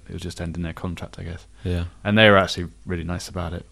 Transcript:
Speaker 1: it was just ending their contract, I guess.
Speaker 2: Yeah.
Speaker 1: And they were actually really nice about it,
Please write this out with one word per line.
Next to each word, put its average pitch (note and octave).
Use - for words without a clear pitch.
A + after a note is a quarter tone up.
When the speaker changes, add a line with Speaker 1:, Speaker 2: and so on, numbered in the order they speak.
Speaker 1:
it F2+
was F2
just F2
ending E2+
their E2
contract, -
I F#2
guess. E2+
Speaker 2:
Yeah. F2
Speaker 1:
And G#2
they A2
were G2
actually F2+
really F2
nice F2
about E2+
it, -